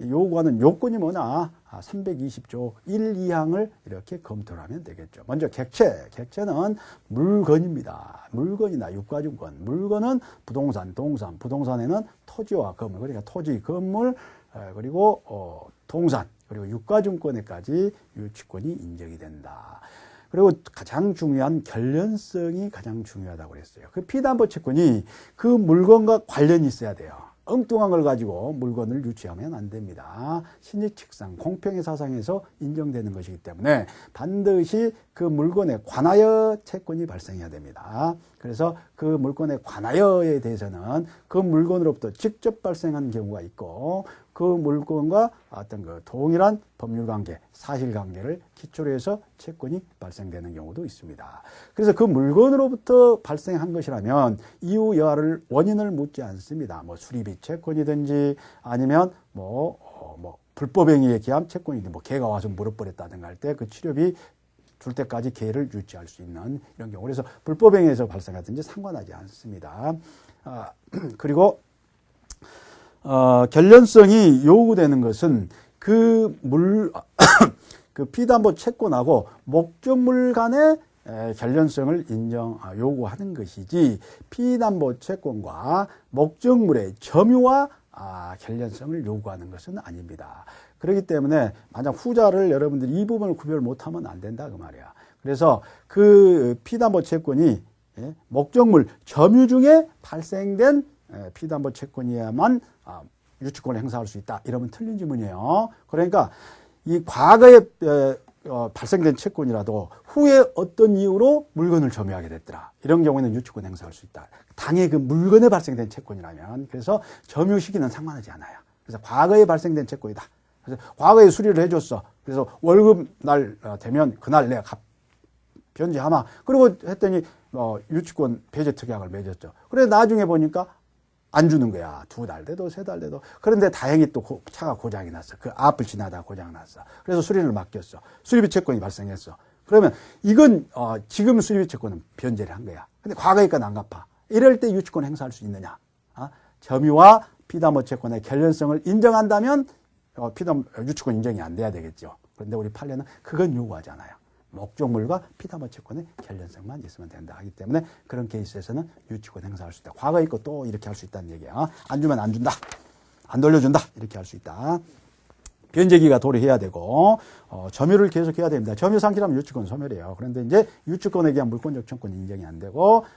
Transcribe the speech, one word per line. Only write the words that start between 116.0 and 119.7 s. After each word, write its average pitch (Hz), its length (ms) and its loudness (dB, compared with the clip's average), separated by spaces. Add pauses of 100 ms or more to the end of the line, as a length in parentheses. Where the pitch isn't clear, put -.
그래서 180 320 -4 (240)
점유 190 340 0
시기는 170 280 -4
상관하지 139 440 -12
않아요. - 260 -20 (260)
그래서 113 160 -16
과거에 175 440 6
발생된 160 420 0